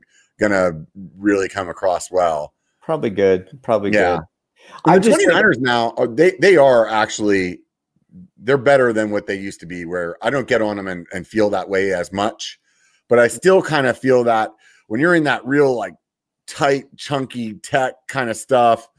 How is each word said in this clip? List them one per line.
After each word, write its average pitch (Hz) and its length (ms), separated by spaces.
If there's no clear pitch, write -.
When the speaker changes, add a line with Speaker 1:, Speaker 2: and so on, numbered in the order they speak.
Speaker 1:
gonna 92 460
really 98 320
come 95 200
across 87 420
well. 80 420
Speaker 2:
Probably 147 280
good. 95 540
Probably 104 280
Speaker 1:
Yeah. 104 260
Speaker 2:
good. - 20
Speaker 1:
And 160 80
Speaker 2:
I 190 40
Speaker 1:
the 190 60
Speaker 2:
just 233 140
think - 140
Speaker 1:
twenty-niners 175 280
now, 120 380
uh, 120 120
they, 170 300
they 196 160
are 127 320
actually, 104 720
they're 127 200
better 127 360
than 107 180
what 101 160
they 101 80
used 98 240
to 90 60
be, 87 180
where 85 380
I 110 80
don't 131 180
get 117 140
on 104 180
'em 95 80
and, 87 260
and 92 140
feel 107 220
that 92 180
way 98 260
as 87 200
much, - 480
but 120 100
I 120 80
still 180 340
kinda 139 320
feel 127 300
that 110 280
when 113 140
you're 175 140
in 156 100
that 120 200
real, 135 300
like, 95 200
tight, 139 380
chunky 123 600
tech 131 400
kinda 117 280
stuff, 120 520